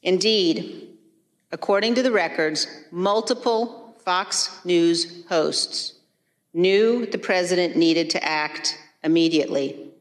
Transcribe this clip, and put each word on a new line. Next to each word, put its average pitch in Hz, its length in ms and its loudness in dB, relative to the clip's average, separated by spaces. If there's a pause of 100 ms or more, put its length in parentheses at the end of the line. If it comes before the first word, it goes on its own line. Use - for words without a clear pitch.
Indeed, 185 840 0 (640)
according 208 420 0
to 254 80 2
the 254 100 2
records, 160 540 0 (240)
multiple 226 1040 -2 (100)
Fox - 600 -4
News 170 640 2
hosts - 680 -2 (580)
knew 214 540 4
the - 120 -6
president 180 580 0
needed 165 340 4
to - 140 -4
act 151 520 -4 (280)
immediately. 156 840 0 (120)